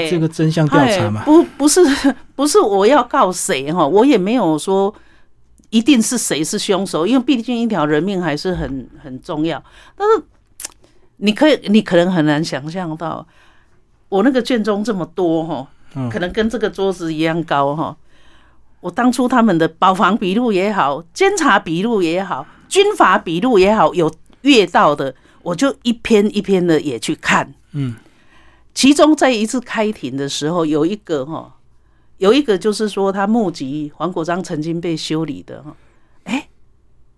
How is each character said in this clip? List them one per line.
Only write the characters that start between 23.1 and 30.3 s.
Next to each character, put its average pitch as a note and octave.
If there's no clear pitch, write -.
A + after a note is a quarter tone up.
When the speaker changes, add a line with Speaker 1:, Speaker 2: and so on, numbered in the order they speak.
Speaker 2:
笔 F3
录 A#3
也 G3
好， E3
有 D#3+
阅 A#3+
到 E3
的， C#3
我 F3
就 B3
一 A#3+
篇 G#3+
一 G3+
篇 F#3
的 D#3+
也 C3+
去 D#3
看。 C#3
Speaker 1:
嗯。 C3+
Speaker 2:
其 C#4
中 D4+
在 D4
一 A3
次 B3
开 G#3+
庭 C3
的 C#3
时 C#3+